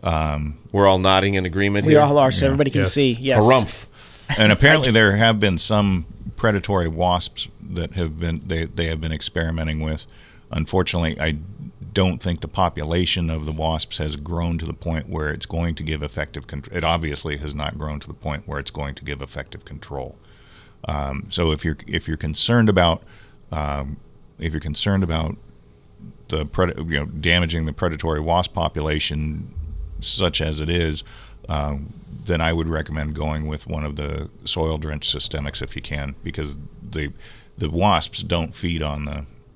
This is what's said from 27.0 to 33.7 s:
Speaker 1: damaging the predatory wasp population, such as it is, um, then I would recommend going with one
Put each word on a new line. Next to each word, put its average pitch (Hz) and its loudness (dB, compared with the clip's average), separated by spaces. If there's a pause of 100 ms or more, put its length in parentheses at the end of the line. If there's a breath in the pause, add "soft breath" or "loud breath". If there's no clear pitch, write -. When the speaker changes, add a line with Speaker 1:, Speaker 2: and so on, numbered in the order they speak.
Speaker 1:
damaging 82 0
the 76 -4
predatory 80 -2
wasp 85 0
population, 78 -2 (460)
such - 2
as 78 -2
it 78 -2
is, 82 0 (460 loud breath)
um, 73 -4 (300)
then 85 0
I 82 2
would 82 0
recommend 76 -4
going 76 -4
with 76 -8
one 78 -6